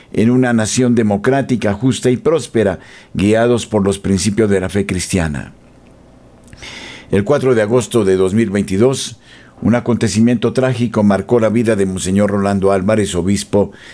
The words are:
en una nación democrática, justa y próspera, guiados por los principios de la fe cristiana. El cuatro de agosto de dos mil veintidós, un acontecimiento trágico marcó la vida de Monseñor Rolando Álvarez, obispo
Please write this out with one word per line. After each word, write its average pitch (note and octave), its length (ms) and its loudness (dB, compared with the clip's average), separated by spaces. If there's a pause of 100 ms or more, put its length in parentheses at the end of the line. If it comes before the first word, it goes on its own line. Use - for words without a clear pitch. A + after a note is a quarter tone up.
(120)
en A2+ 180 2
una B2+ 220 2
nación A#2 420 0
democrática, A2 800 0
justa B2 380 -2
y B2 80 0
próspera, A2 600 -2 (340)
guiados A2+ 500 2
por G#2 180 -2
los G2 160 0
principios G2+ 520 0
de G2 100 2
la F2+ 80 -4
fe G2 160 -2
cristiana. E2 720 -4 (1600)
El G2+ 120 0
cuatro C3 300 2
de A2 80 2
agosto A2 420 0
de F#2+ 120 2
dos F#2 180 0
mil A2 160 0
veintidós, G2+ 680 -2 (420)
un G#2+ 140 2
acontecimiento A2+ 760 0
trágico A#2 520 0
marcó G2+ 340 2
la A2 100 2
vida A2 280 0
de G2 100 0
Monseñor F#2+ 460 -2
Rolando G2 400 0
Álvarez, G2 420 0
obispo G2 560 0 (240)